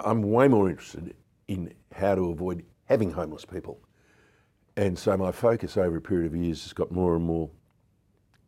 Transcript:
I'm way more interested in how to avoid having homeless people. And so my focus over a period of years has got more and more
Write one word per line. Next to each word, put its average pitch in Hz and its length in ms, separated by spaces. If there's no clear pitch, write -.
I'm 110 180
way 113 240
more 104 220
interested - 440
in 92 260
how 98 220
to 92 160
avoid 85 320
having 107 260
homeless 78 340
people. - 340
And 98 200
so 98 200
my 92 140
focus 113 440
over 90 220
a 78 40
period 85 260
of 76 80
years 85 280
has - 100
got - 180
more 90 240
and 85 100
more 82 240